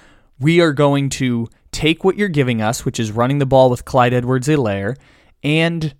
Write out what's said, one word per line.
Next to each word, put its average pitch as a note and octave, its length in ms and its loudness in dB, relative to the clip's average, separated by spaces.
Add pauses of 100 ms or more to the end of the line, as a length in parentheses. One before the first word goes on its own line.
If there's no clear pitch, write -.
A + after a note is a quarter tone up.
(400)
"We E3 220 4
are D#3+ 120 4
going C#3 380 2
to A#2+ 360 -2 (240)
take D#3+ 320 0
what F#3+ 140 2
you're G#3 100 0
giving B2+ 340 0
us," A2 240 -2
which - 140 -6
is A2 120 -4
running B2 280 0
the C#3 80 0
ball C3 240 4
with A#2+ 140 -6
Clyde B2 280 0
Edwards-Helaire, B2 840 -2 (460)
"and D#3+ 580 -2